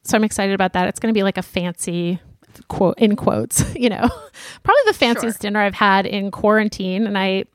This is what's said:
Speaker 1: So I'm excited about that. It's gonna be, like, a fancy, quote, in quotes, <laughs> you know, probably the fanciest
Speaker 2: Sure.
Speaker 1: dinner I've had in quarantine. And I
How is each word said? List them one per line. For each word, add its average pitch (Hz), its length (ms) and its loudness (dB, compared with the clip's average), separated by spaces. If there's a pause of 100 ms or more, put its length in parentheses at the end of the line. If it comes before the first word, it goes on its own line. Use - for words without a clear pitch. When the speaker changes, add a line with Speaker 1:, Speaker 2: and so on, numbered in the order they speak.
Speaker 1:
So - 140 0
I'm 214 80 4
excited 202 300 -2
about 190 180 0
that. 180 160 0
It's - 100 -6
gonna 226 160 -2
be, 202 80 2
like, 190 160 0
a 185 40 -6
fancy, 175 760 -4 (500)
quote, - 300 0
in 208 160 4
quotes, - 560 -2
<laughs> - 60 -10
you 240 120 0
know, 220 200 0 (560)
probably 494 220 4
the 427 80 4
fanciest 233 440 0
Speaker 2:
Sure. - 100 -12
Speaker 1:
dinner 208 120 -2
I've 202 140 0
had 196 320 2
in 202 260 -4
quarantine. 208 760 0
And 202 100 -4
I 190 280 0 (100)